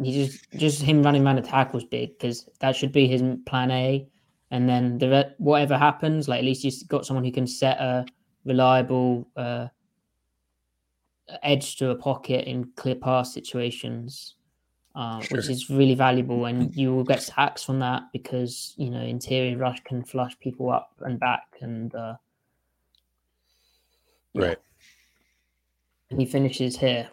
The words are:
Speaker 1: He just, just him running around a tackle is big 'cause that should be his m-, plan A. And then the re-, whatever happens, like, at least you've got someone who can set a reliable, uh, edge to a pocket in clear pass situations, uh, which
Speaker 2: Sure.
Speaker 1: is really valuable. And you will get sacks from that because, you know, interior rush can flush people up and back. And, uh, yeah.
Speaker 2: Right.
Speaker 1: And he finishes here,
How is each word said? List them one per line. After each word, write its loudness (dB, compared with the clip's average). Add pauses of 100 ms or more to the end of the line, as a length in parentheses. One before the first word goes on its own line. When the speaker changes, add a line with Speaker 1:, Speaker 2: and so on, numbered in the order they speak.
Speaker 1:
He 0
just, -10
just 0
him 6
running 6
around 4
a 0
tackle 0
is -8
big -8
'cause -6 (100)
that 2
should -2
be 6
his 2
m-, -2
plan 0
A. 0 (440)
And 2
then 2
the 2
re-, 4
whatever 4
happens, 2
like, 0
at 0
least -2
you've -4
got -2
someone -2
who -2
can -2
set 0
a -2 (400)
reliable, 4
uh, -6 (1800)
edge 0
to 0
a 0
pocket -2
in -6
clear -4
pass 0
situations, -8 (600)
uh, -8
which -4
Speaker 2:
Sure. -4
Speaker 1:
is -6
really 6
valuable. 2
And -2
you 2
will 2
get 2
sacks -2
from -2
that -2 (100)
because, -8
you -4
know, -6
interior -2
rush -4
can -6
flush -6
people -6
up -2
and -6
back. -4
And, -8
uh, -10 (2250)
yeah. 0
Speaker 2:
Right. 0 (1500)
Speaker 1:
And -2
he 0
finishes -2
here, 0